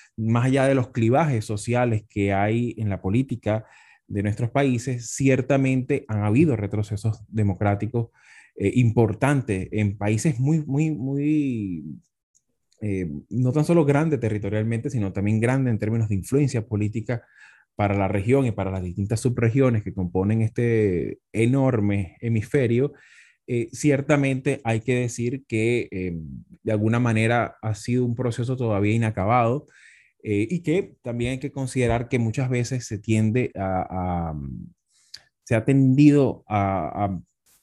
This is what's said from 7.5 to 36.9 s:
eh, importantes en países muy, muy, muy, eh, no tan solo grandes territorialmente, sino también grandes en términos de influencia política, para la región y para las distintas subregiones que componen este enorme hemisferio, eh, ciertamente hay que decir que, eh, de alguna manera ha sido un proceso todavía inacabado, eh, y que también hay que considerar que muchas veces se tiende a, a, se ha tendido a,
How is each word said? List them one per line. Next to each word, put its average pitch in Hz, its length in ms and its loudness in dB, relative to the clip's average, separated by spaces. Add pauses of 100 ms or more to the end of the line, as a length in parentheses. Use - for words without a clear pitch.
eh, 98 220 0
importantes 113 960 2
en 104 240 0
países 110 420 0
muy, 151 260 0
muy, 151 280 -2
muy, 135 920 -2 (960)
eh, 95 300 -4 (200)
no 127 220 0
tan 151 120 0
solo 170 200 4
grandes 143 360 0
territorialmente, 107 680 -2
sino 98 240 -2
también 107 280 0
grandes 127 320 2
en 104 80 0
términos 110 280 0
de 107 60 -2
influencia 127 500 0
política, 107 600 -4 (520)
para 101 180 2
la 98 140 2
región 117 380 2
y 113 60 0
para 95 180 -4
las 95 120 -4
distintas 101 380 -4
subregiones 120 640 2
que - 120 -8
componen 95 480 0
este 107 760 0 (140)
enorme 110 880 2
hemisferio, 120 720 0 (540)
eh, 123 260 -4
ciertamente 139 920 0
hay 113 160 0
que 127 140 -2
decir 123 520 -4
que, 113 440 0
eh, 90 260 -6 (460)
de 110 100 -2
alguna 110 260 2
manera 113 640 0
ha 110 140 -4
sido 123 300 -2
un 120 100 -2
proceso 123 420 -4
todavía 107 380 0
inacabado, 117 720 0 (560)
eh, 107 260 0
y 175 120 -4
que 175 420 -2
también 120 300 -4
hay 131 60 -6
que 139 140 -8
considerar 123 560 0
que 127 100 0
muchas 117 300 0
veces 120 380 -2
se 104 120 -8
tiende 110 560 2
a, 90 760 -4
a, 78 40 -8 (1080)
se - 120 -2
ha 110 100 0
tendido 139 840 6
a, 98 560 -2